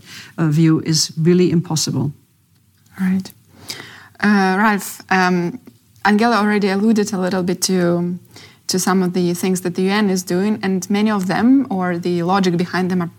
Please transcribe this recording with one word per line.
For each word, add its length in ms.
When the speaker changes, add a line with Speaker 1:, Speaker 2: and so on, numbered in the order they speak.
Speaker 1:
uh, 120
view, 320
is 360
really 340
impossible. 600
Speaker 2:
All 80
right. 240
Uh, 380
Ralph, 520
um, 500
Angela 300
already 340
alluded 440
a 40
little 260
bit 200
to, 560
to 120
some 240
of 100
the 200
things 280
that 140
the 80
U 60
N 200
is 140
doing, 380
and 280
many 220
of 160
them, 420
or 280
the 260
logic 340
behind 340
them, 100
are, 180